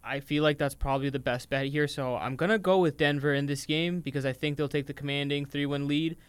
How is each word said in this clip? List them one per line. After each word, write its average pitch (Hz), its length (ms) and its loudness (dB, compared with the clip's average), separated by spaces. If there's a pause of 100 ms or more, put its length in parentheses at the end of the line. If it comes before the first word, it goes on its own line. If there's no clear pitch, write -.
I 139 160 -4
feel 147 220 2
like 151 160 4
that's 139 160 0
probably 139 360 0
the 139 80 -2
best 123 320 -2
bet 135 160 0
here. 147 220 0
So 127 280 -4
I'm 123 200 -4
gonna 196 220 2
go 190 200 4
with 165 200 4
Denver 143 360 2
in 143 120 0
this 143 200 -2
game 170 340 0
because 139 260 -4
I 131 80 0
think 147 220 -2
they'll 147 120 -2
take 143 180 -2
the 139 80 -8
commanding 143 520 -2
three 143 200 -2
one 143 220 -2
lead, 160 280 0 (120)